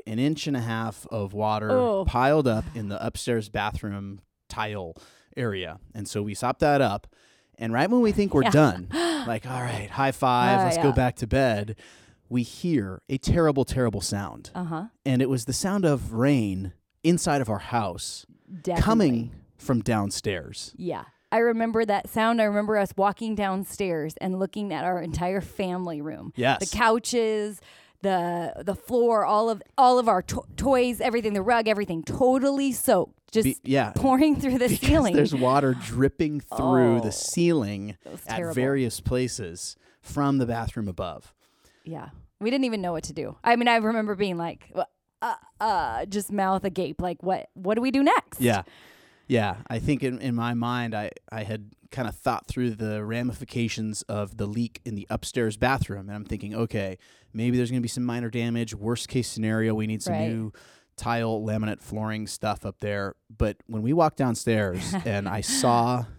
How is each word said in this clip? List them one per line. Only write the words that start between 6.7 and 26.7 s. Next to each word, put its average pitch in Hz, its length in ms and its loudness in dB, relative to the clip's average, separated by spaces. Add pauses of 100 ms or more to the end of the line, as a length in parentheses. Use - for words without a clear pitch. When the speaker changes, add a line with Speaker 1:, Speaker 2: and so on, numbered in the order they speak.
Speaker 1:
up, 104 280 0 (500)
and 113 140 -4
right 147 180 2
when 247 100 4
we 220 120 4
think 196 200 2
we're 143 120 6
Speaker 2:
Yeah. 190 60 4
Speaker 1:
done, 101 400 4
Speaker 2:
<gasps> 320 360 0
Speaker 1:
like, 113 180 -4
"All 127 160 -6
right, 107 300 -6
high 139 220 0
five, 123 480 4
Speaker 2:
Oh, - 40 4
Speaker 1:
let's 170 120 2
go 165 80 2
Speaker 2:
yeah. 139 80 6
Speaker 1:
back 123 240 2
to 123 100 -6
bed," 110 480 0 (540)
we 120 160 0
hear 113 640 -2
a 135 100 -2
terrible, 151 460 2
terrible 113 380 0
sound. 101 520 -6
Speaker 2:
Uh-huh. 170 300 -6 (200)
Speaker 1:
And 131 160 4
it 131 80 2
was 131 180 -2
the 131 60 -2
sound 190 320 0
of 123 280 2
rain 110 600 2 (280)
inside 160 380 2
of 113 100 -4
our 101 80 -2
house 101 680 -6 (380)
Speaker 2:
Definitely. 170 200 0
Speaker 1:
coming 139 480 2 (260)
from 120 240 0
downstairs. 101 960 -4
Speaker 2:
Yeah. 160 280 -8 (280)
I 214 60 2
remember 226 460 2
that 208 240 -2
sound. 226 320 2
I 214 40 4
remember 208 340 2
us 196 180 0
walking 202 380 0
downstairs 190 840 -4
and 185 200 -4
looking 196 340 -4
at 147 120 -4
our 180 180 -2
entire 175 400 -2
family 180 580 -6
room. 147 360 -10
Speaker 1:
Yes. - 340 0